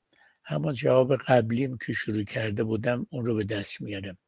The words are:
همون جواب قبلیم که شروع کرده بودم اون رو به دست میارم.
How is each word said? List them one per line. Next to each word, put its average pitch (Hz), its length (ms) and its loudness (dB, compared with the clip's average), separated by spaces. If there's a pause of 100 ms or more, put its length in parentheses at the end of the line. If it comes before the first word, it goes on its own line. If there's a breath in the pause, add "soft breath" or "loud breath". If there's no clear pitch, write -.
(440 soft breath)
همون 151 280 -2
جواب 131 440 4
قبلیم 120 600 2
که - 140 -6
شروع 107 320 -2
کرده 110 400 -2
بودم 117 460 -2
اون 127 140 -6
رو 117 100 0
به 107 100 0
دست 101 360 -6
میارم. 98 480 -10